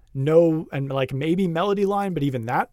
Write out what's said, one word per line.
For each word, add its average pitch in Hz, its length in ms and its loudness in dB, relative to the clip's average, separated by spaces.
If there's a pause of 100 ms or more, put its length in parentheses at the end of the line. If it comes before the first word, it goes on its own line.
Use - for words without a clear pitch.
(140)
no, 160 580 4
and, 139 180 -4
like, 135 240 -2
maybe 165 340 0
melody 196 380 0
line, 202 280 -2
but 147 100 -2
even 127 220 -2
that 147 280 -2